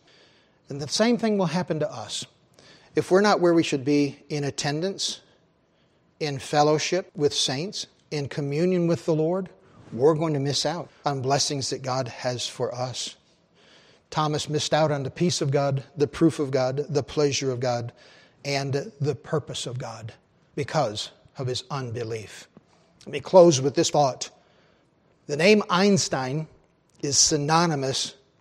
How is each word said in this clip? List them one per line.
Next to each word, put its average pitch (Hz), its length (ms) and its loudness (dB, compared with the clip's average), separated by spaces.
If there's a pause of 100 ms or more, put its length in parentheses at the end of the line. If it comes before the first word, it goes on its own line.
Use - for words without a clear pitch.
(680)
And 139 120 -10
the 151 80 -8
same 220 300 2
thing 214 180 0
will 185 100 2
happen 165 340 -2
to 147 120 -4
us. 110 320 -10 (680)
If - 160 0
we're 185 100 6
not 202 200 4
where 175 120 4
we 165 100 4
should 135 220 -2
be 143 340 0 (120)
in 143 140 -6
attendance, 151 760 -4 (1000)
in 143 200 -4
fellowship 151 760 2
with 147 200 2
saints, 151 520 -4 (240)
in 143 180 -4
communion 170 580 0
with 170 180 0
the 165 100 2
Lord, 175 360 0 (420)
we're 139 220 6
going 156 180 -2
to 143 80 0
miss 143 240 -2
out 165 240 -6 (160)
on 139 160 -2
blessings 139 500 0
that 131 120 -6
God 131 260 -4
has - 380 -6
for 117 280 -6
us. 127 420 -8 (920)
Thomas 151 400 -2
missed 151 240 -2
out 151 200 4
on 139 100 -4
the 131 80 -6
peace - 320 0
of 143 80 0
God, 139 320 0 (140)
the 143 100 2
proof - 320 2
of 139 120 -4
God, 131 380 -2
the 139 140 0
pleasure 139 480 0
of 120 100 -4
God, 120 320 -2 (520)
and 139 560 -4
the 143 160 -2
purpose - 500 -6
of 123 120 -10
God 113 360 -14 (400)
because 123 560 -2 (260)
of 131 120 -6
his 123 220 -4
unbelief. 117 800 -10 (560)
Let 131 80 -14
me 143 80 -4
close 170 400 8
with 135 140 0
this 165 160 0
thought. 143 400 0 (960)
The 143 100 -6
name 208 320 6
Einstein 156 800 2 (560)
is 139 160 0
synonymous 151 960 2 (260)